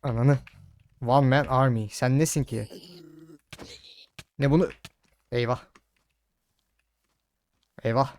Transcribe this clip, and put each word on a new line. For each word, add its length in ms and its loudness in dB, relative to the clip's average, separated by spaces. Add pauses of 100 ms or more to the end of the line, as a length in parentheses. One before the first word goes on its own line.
Ananı. 340 2 (640)
One 260 2
man 180 2
army. 460 0
Sen 280 0
nesin 240 0
ki? 240 -8 (1700)
Ne 120 0
bunu? 180 2 (640)
Eyvah. 340 -4 (2250)
Eyvah. 360 -2